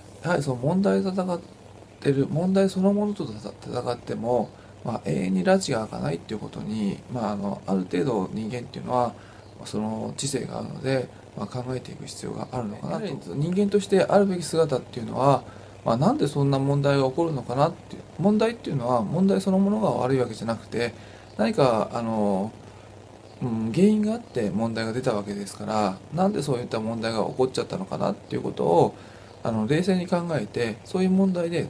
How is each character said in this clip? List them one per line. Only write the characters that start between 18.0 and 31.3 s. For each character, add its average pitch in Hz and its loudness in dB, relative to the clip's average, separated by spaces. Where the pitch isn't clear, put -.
問 208 4
題 220 4
っ - -6
て - -8
い 185 -4
う - -2
の 117 0
は、 123 4
問 185 2
題 196 4
そ 196 0
の 190 4
も 196 4
の 214 0
が 185 4
悪 123 2
い 135 4
わ 120 2
け 110 -8
じ - -10
ゃ 110 -4
な 113 0
く - -14
て、 117 -2
何 220 0
か、 117 4
あ 117 -2
の、 104 0
う 131 -4
ん、 113 -2
原 180 6
因 214 4
が 214 0
あ 233 -4
っ - -8
て 113 -4
問 113 -2
題 110 -2
が 113 -4
出 127 -2
た 127 0
わ 101 -2
け 101 -6
で 101 -6
す - -12
か 104 -10
ら、 101 2
な 180 2
ん 208 0
で 180 -2
そ 143 0
う - -
い 120 -6
っ - -10
た 117 -2
問 110 -4
題 113 -2
が 110 0
起 85 -4
こ 127 2
っ 127 -2
ち - -4
ゃ 117 -2
っ - -4
た 92 -8
の 92 -6
か - -6
な - 0
っ 202 -2
て - -10
い 127 -2
う 127 -8
こ 127 -4
と - -2
を、 151 6
あ 117 0
の、 110 0
冷 151 2
静 185 2
に 175 -2
考 175 0
え 104 -4
て、 113 -4
そ - -4
う 185 4
い 190 4
う - 4
問 190 4